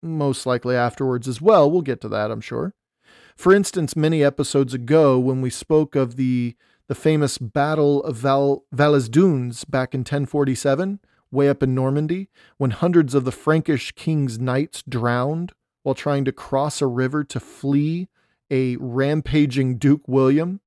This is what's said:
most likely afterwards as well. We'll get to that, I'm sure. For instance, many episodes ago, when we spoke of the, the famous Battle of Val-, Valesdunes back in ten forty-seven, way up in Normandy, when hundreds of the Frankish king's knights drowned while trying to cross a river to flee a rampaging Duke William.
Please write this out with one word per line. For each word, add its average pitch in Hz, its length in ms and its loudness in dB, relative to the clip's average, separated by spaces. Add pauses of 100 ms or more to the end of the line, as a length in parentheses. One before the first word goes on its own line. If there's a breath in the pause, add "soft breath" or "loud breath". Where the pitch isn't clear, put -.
most 151 420 -2
likely 123 320 -2
afterwards 123 500 -2
as 123 140 -8
well. 165 300 6
We'll 175 100 0
get 139 220 -6
to 107 80 -10
that, 107 200 -4
I'm 113 120 -8
sure. 131 320 -8 (600 soft breath)
For 185 200 6
instance, 185 420 0
many 156 260 2
episodes 139 520 0
ago, 135 440 4
when 127 220 0
we 127 80 -2
spoke 156 480 0
of 123 200 -2
the, 127 380 -2 (340)
the 131 60 -4
famous 151 440 0
Battle 143 680 0
of 147 120 -6
Val-, 139 480 0 (100)
Valesdunes 139 920 2
back 131 300 -4
in 127 100 -2
ten 143 220 -4
forty-seven, 143 760 -2 (300)
way 139 180 2
up 139 140 0
in 131 120 0
Normandy, 151 540 -2 (300 soft breath)
when 131 140 0
hundreds 165 420 2
of 139 100 2
the 127 80 -2
Frankish 156 600 -2
king's 139 460 -2
knights 127 480 -4
drowned 127 680 -2 (300)
while 135 120 -2
trying 139 320 -2
to 131 60 -2
cross 143 500 -4
a 143 40 2
river 131 380 -2
to - 160 -8
flee 151 680 -2 (420)
a 131 260 0
rampaging 135 1000 0
Duke 143 280 2
William. 143 600 2